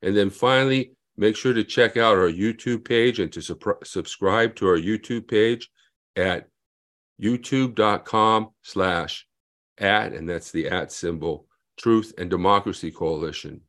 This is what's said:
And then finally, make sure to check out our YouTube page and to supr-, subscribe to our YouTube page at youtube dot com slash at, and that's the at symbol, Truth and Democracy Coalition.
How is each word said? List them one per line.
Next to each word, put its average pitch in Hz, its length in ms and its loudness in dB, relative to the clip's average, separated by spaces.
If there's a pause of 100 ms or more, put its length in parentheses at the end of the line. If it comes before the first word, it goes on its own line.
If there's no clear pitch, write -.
And 98 140 0
then 101 140 2
finally, 131 640 2 (240)
make 107 180 2
sure 127 200 -2
to 110 100 0
check - 320 2
out 113 200 4
our 92 140 4
YouTube 113 540 -2
page 120 360 2
and 87 120 -2
to - 80 -12
supr-, - 460 -6
subscribe 104 720 -2
to 101 100 -2
our 90 120 4
YouTube 110 480 -4
page 117 440 0 (440)
at 92 340 -2 (760)
youtube 123 520 0
dot 107 300 0
com 110 460 2 (120)
slash 87 640 -4 (520)
at, 104 340 0
and 80 160 -10
that's 85 240 -8
the 80 160 -4
at 85 240 -4
symbol, 82 540 -6 (320)
Truth 113 400 2
and 90 120 -6
Democracy 92 600 0
Coalition. 78 760 -6